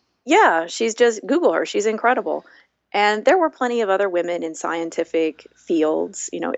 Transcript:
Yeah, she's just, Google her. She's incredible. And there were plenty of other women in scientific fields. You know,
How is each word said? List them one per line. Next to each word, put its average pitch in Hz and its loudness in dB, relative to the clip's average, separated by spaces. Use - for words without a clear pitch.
Yeah, 240 4
she's 226 -4
just, 226 2
Google 277 2
her. 165 0
She's 208 -4
incredible. 214 -2
And 208 0
there 349 6
were 320 2
plenty 240 -2
of 208 0
other 190 2
women 175 -2
in 160 -8
scientific 165 -4
fields. 165 -2
You - -10
know, 165 -6